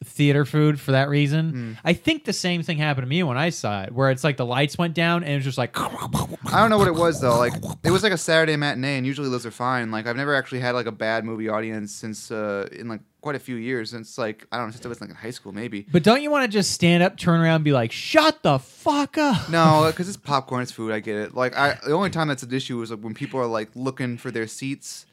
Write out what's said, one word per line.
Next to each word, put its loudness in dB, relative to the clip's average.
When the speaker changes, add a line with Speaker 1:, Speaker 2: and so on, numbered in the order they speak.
Speaker 1:
theater 2
food 2
for -4
that 2
reason. 0
Speaker 2:
Mm. -8
Speaker 1:
I 2
think -2
the -2
same -2
thing -4
happened 0
to -6
me 2
when 0
I 2
saw -4
it, -10
where 4
it's -2
like 0
the -2
lights 0
went 0
down 2
and -2
it 0
was -2
just -2
like -4
Speaker 2:
I -2
don't 6
know 6
what 6
it 2
was, 2
though. 4
Like, 2
it 2
was, 4
like, 4
a 0
Saturday 2
matinee, -2
and -2
usually -2
those -4
are -8
fine. -2
Like, -4
I've -2
never -2
actually -2
had, 0
like, -2
a -4
bad -2
movie -6
audience -4
since, -12
uh, -4
in, -12
like, -10
quite -6
a -8
few -8
years. -6
Since, -12
like, -6
I -4
don't -4
know, -10
since -16
I -10
was, -12
like, -12
in -18
high -12
school, -14
maybe. -8
Speaker 1:
But 4
don't 6
you -4
wanna 2
just 0
stand 4
up, 2
turn 2
around, 4
and 0
be 4
like, 2
"Shut 2
the 4
fuck -2
up"? 2
Speaker 2:
No, 6
'cause -4
it's -10
popcorn, -2
it's -8
food. -4
I -2
get -4
it. -6
Like, -2
I, 2
the 0
only 0
time 0
that's -4
an -8
issue -4
is, -10
like, -8
when -8
people -6
are, 0
like, -4
looking -6
for -10
their -4
seats -10